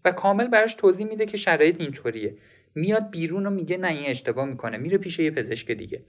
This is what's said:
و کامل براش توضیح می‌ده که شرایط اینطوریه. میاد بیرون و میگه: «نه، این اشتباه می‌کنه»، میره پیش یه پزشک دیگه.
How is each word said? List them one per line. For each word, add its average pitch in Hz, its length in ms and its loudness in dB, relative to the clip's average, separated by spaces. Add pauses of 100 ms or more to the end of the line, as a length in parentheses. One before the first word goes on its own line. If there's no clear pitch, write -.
و 180 80 4
کامل 202 360 2
براش 226 260 4
توضیح 196 320 4
می‌ده 214 200 -2
که 214 100 -6
شرایط 165 440 4
اینطوریه. 117 560 -6 (380)
میاد 202 360 0
بیرون 170 360 -2
و 202 40 -2
میگه: 180 260 -2
«نه، 185 120 -2
این 147 220 -2
اشتباه 127 340 -2
می‌کنه»، 120 340 -6
میره 170 200 -8
پیش 170 200 -8
یه 156 120 2
پزشک - 400 -6
دیگه. 107 380 -8